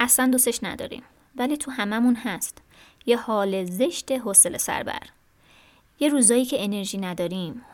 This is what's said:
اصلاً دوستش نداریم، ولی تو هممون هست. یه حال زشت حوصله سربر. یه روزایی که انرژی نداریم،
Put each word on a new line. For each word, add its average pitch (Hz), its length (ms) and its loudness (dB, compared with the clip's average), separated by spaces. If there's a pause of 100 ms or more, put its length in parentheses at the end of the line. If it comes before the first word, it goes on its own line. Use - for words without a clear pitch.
اصلاً 254 260 4
دوستش 254 360 2
نداریم، - 400 -8 (320)
ولی 262 220 -2
تو 294 140 -8
هممون 233 440 2
هست. - 480 -6 (440)
یه 233 100 4
حال 196 480 0
زشت 247 480 -2
حوصله 226 460 0
سربر. - 440 -6 (960)
یه 294 80 4
روزایی 254 360 4
که 254 200 -2
انرژی 196 340 -4
نداریم، 180 760 -6